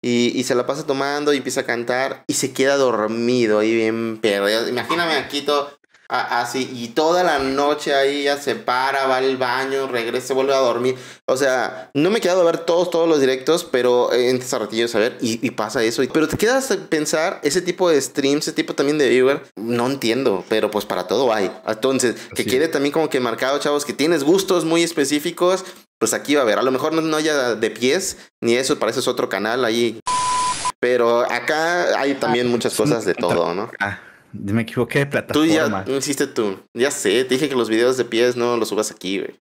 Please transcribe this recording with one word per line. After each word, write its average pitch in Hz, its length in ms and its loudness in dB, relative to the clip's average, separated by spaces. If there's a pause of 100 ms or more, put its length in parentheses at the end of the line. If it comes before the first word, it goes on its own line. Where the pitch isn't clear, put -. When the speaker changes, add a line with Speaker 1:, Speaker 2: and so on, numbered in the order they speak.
Speaker 1:
Y, 120 340 2
y 131 40 -2
se 123 140 0
la 123 100 0
pasa 143 180 -4
tomando 143 480 -2
y 147 60 2
empieza 127 220 -4
a 123 40 -2
cantar 123 600 -4
y - 80 -2
se 131 180 -2
queda 139 240 2
dormido 117 840 2
ahí 110 140 2
bien 113 460 -2
perdido. 104 480 2
Imagíname 160 460 -2
aquí 139 280 -4
todo 143 280 0 (380)
a-, 123 320 -2
así, 127 340 -4
y 117 140 -8
toda 165 340 2
la 160 160 2
noche 143 560 0
ahí 139 300 2
ya 143 120 2
se 135 200 -2
para, 131 500 0
va 131 120 2
al 131 180 0
baño, 135 500 -2
regresa, 123 400 -4
se 139 80 -2
vuelve 135 200 2
a 135 40 4
dormir. 123 380 2 (320)
O 127 80 2
sea, 127 580 -2
no 151 160 2
me 226 80 2
he - 20 0
quedado 185 200 2
a 175 40 6
ver 165 140 4
todos, 175 320 0
todos 170 180 2
los 156 120 4
directos, 135 420 2
pero, 123 500 2
eh, 123 160 4
antes 127 240 -2
a 131 60 -2
ratillo 110 240 -2
de 117 60 0
saber, 117 320 0
y, 113 260 -2
y 107 60 -2
pasa 113 320 -2
eso. 117 180 0
Y, 123 60 0
pero 156 180 2
te 151 100 -4
quedas 254 360 2
a 196 40 0 (120)
pensar, 160 560 0
ese 160 180 0
tipo 180 260 0
de 151 120 6
streams, 143 480 0
ese 156 80 -6
tipo 156 180 -4
también 147 240 0
de 135 100 4
viewer, 127 320 4 (140)
no 117 320 -2
entiendo, 120 640 0
pero 107 240 2
pues 104 120 -2
para 92 220 -4
todo 117 260 2
hay. 101 160 0 (160)
Entonces, 117 520 0 (180)
que - 80 -4
Speaker 2:
Así 110 80 -2
Speaker 1:
quede 131 140 2
Speaker 2:
es. 165 80 -2
Speaker 1:
también 143 200 0
como 156 160 0
que 135 120 0
marcado, 131 400 -2
chavos, 147 240 0
que - 80 -8
tienes 143 320 2
gustos 180 400 2
muy 165 180 2
específicos, 165 840 0 (340)
pues 113 160 0
aquí 120 200 -2
va 147 60 4
a 131 40 2
haber. 101 140 4
A 107 40 2
lo 131 100 2
mejor 135 200 -2
no, 160 80 0
no 160 160 -2
haya 147 380 0
de 110 160 0
pies, 127 480 -2 (240)
ni 117 140 4
eso, 131 240 0
para 107 100 0
eso 117 100 -4
es 120 80 -2
otro 123 220 -2
canal 110 340 -2
ahí. 113 340 0 (840)
Pero 120 400 2
acá 156 800 -2
hay 139 160 -2
también 123 340 0
Speaker 2:
Ah, - 20 0
Speaker 1:
muchas 117 240 -2
Speaker 2:
es - 60 -4
un 110 80 2
Speaker 1:
cosas 113 160 0
de 90 100 0
todo, 85 400 0
¿no? 101 240 -6
Speaker 2:
Ah, 101 220 -6 (320)
me 101 300 -2
equivoqué 123 420 -2
de 135 180 -4
Speaker 1:
Tú 151 240 0
ya 156 220 2
Speaker 2:
plataforma. 104 300 -4
Speaker 1:
hiciste 139 280 -2
tú. 107 320 -4 (160)
Ya 123 160 0
sé, 110 320 2
te 127 120 0
dije 143 140 0
que 139 60 -4
los 117 140 0
videos 120 300 2
de 120 60 2
pies 120 300 2
no 120 220 0
los 110 140 -2
subas 104 200 -2
aquí, 95 300 -6
güey. - 240 -10